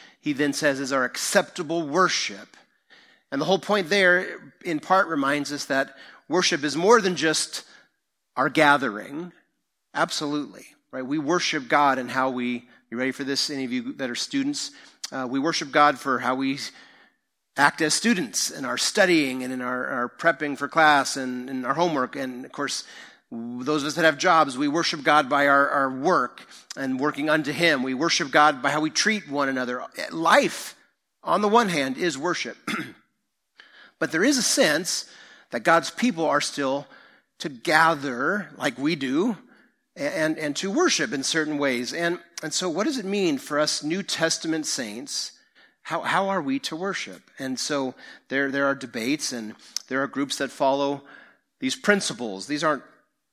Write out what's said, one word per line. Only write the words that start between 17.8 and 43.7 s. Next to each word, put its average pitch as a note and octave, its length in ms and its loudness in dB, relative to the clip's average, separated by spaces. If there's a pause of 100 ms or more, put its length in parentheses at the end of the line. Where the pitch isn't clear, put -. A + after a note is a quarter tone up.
as D3+ 140 2
students F3+ 560 0
in C3+ 160 -8
our B2 120 -2
studying D#3 640 2
and B2+ 100 -6
in B2+ 100 -6
our, B2+ 240 -4
our B2+ 240 -4
prepping D3+ 460 0
for C3+ 120 -6
class D3+ 480 4
and B2+ 320 -6
in C3 160 -4
our C3 100 0
homework. D3 420 0
And, C3 280 -8
of C#3 80 -18
course, - 320 -6 (460)
those B2 520 -4
of D3 60 -4
us C#3+ 60 -6
that E3 100 2
have D3+ 140 4
jobs, D#3 400 4
we D3 100 0
worship D#3+ 340 -2
God D3 280 4
by C#3+ 180 4
our, C#3 220 6
our C#3 200 0
work C3+ 560 0 (300)
and C3 240 -4
working D3 300 0
unto D3+ 200 2
him. D3 320 2
We C3 120 -2
worship D#3 360 0
God D3 320 6
by C#3 80 2
how D3 100 0
we D#3 100 0
treat G3 400 -2
one C#3 180 -2
another. B2+ 360 -4 (260)
Life, E3 640 2 (480)
on F3+ 180 0
the G#3 80 2
one G#3+ 220 4
hand, C3+ 260 -2
is D#3+ 220 -4
worship. D3+ 440 -6
<clears throat> - 60 -16 (1300)
But D#3 120 -2
there E3 140 2
is C#4 120 4
a A#3+ 60 0
sense F3+ 680 2 (440)
that A#2 100 -4
God's E3 300 4
people E3+ 320 0
are C#3+ 160 2
still C#3+ 480 -4 (500)
to E3+ 100 -6
gather D3+ 1080 0
like B2 200 -2
we D3+ 200 0
do D3+ 400 0 (580)
and, D#3 420 -2
and D3+ 200 -4
to G3 160 -4
worship A3 400 2
in C#3 100 -2
certain D3+ 340 0
ways. B2+ 360 0
And, E3+ 260 -2 (240)
and D#3 100 -8
so F#3 160 -2
what E3+ 140 -2
does C4+ 160 -2
it G3 60 -6
mean F#3 340 0
for D3 220 -2
us D3 240 -2